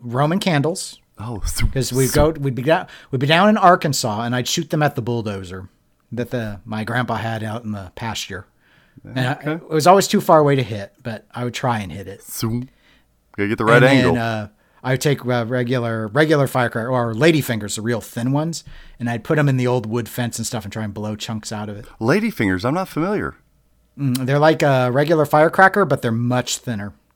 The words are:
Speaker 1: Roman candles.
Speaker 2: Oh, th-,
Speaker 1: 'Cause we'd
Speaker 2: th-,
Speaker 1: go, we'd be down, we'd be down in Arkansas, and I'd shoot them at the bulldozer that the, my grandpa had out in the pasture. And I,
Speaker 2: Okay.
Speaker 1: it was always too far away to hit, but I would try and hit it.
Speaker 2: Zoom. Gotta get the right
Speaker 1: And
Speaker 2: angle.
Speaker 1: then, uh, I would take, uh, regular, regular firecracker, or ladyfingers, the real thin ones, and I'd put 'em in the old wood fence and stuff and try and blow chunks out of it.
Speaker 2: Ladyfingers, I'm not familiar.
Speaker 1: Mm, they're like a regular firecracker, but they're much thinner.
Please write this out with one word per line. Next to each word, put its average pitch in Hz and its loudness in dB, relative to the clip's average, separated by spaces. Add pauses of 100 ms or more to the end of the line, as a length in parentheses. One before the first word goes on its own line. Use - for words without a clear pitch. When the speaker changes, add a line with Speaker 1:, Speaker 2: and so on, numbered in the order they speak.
Speaker 1:
Roman 143 0
candles. 156 -2 (200)
Speaker 2:
Oh, 107 -10
th-, - 0
Speaker 1:
'Cause 127 -4
we'd 127 2
Speaker 2:
th-, - -2
Speaker 1:
go, 151 4
we'd 139 -4
be 123 -6
down, 170 2 (240)
we'd 135 -2
be 139 2
down 175 6
in 220 6
Arkansas, 156 4
and 120 -2
I'd 127 -2
shoot - -4
them 156 0
at 147 0
the - -4
bulldozer 98 -6 (420)
that 117 -6
the, 110 -6
my 110 -6
grandpa 117 -2
had 110 -4
out 110 -6
in 107 -8
the 98 -10
pasture. 113 -10 (600)
And 117 -8
I, 127 -2
Speaker 2:
Okay. 147 -6
Speaker 1:
it 165 -10
was 156 2
always 190 8
too 196 0
far 165 6
away 143 4
to 131 0
hit, 101 -10 (100)
but 110 -10
I 123 -8
would 120 -6
try 117 -2
and 92 -10
hit 95 -12
it. 98 -16
Speaker 2:
Zoom. 120 -6 (680)
Gotta 101 0
get 110 -2
the 113 -2
right 113 8
Speaker 1:
And 127 8
Speaker 2:
angle. 127 6
Speaker 1:
then, 117 0
uh, 110 -4 (360)
I 127 -2
would 131 -2
take, 135 0
uh, 120 0
regular, 117 -2
regular 143 2
firecracker, 120 -2
or 120 0
ladyfingers, 120 2
the 110 -8
real 113 -4
thin 120 -4
ones, 156 -4 (360)
and 120 -4
I'd 120 -4
put 156 0
'em 147 2
in 131 2
the 123 0
old 123 0
wood 113 -4
fence 120 -6
and 113 -6
stuff 110 -8
and 101 -12
try 110 -6
and 101 -6
blow 107 -8
chunks 107 -10
out 107 -8
of 101 -12
it. 107 -18 (140)
Speaker 2:
Ladyfingers, 117 0
I'm 131 0
not 185 -4
familiar. 151 -4 (640)
Speaker 1:
Mm, 131 -2
they're 143 2
like 156 4
a 131 4
regular 147 2
firecracker, 185 4
but 135 0
they're 117 -2
much 120 -2
thinner. 101 -8 (220)